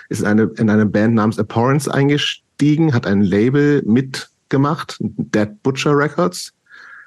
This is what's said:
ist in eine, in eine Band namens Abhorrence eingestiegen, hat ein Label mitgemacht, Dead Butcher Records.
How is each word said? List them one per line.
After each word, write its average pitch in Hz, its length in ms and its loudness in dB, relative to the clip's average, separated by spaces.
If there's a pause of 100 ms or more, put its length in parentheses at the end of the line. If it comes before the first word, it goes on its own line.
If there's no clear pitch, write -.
ist 107 120 -6
in 98 60 -2
eine, 107 160 4 (140)
in 113 120 0
eine 107 180 2
Band 104 280 0
namens 107 240 0
Abhorrence 131 500 0
eingestiegen, 147 1040 0
hat 120 140 -2
ein 101 160 2
Label 135 640 2
mitgemacht, 135 1120 -2
Dead - 640 -4
Butcher 135 340 0
Records. 156 560 -2 (540)